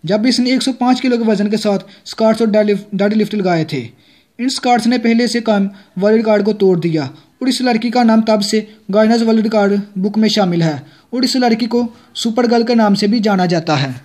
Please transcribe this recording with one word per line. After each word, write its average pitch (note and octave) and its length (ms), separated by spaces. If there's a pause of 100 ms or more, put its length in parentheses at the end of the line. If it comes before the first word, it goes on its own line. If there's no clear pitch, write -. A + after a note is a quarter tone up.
जब G#3 220
इसने B3 280
एक B3+ 80
सौ C4+ 120
पाँच B3+ 260
किलो B3 180
के A3+ 80
वज़न G#3 240
के G#3+ 80
साथ G3+ 220 (260)
स्क्वाट्स A3 360
और A3+ 80
डेडलिफ्ट, G#3 360 (100)
डेडलिफ्ट G#3 400
लगाए F3 300
थे। C#3+ 160 (580)
इन B3 100
स्क्वाट्स A#3+ 380
ने B3 120
पहले A#3 280
से A#3 140
कम G3+ 280 (280)
वर्ल्ड G#3 200
रिकॉर्ड G#3+ 280
को G#3+ 100
तोड़ F#3+ 240
दिया D#3+ 240 (380)
और B3+ 80
इस B3 120
लड़की A#3+ 280
का A#3+ 140
नाम A3 200
तब G#3+ 180
से G#3+ 260 (240)
गाइनेस A3 300
वर्ल्ड A3+ 220
रिकॉर्ड G3+ 360 (180)
बुक G#3 200
में A3 120
शामिल F3 340
है D3 180 (320)
और B3+ 120
इस B3+ 120
लड़की A#3+ 300
को A#3 200 (280)
सुपर A#3+ 320
गर्ल A#3 160
के A#3 120
नाम G#3 200
से G#3 120
भी A3+ 120
जाना G3 260
जाता E3 300
है। C3+ 180 (120)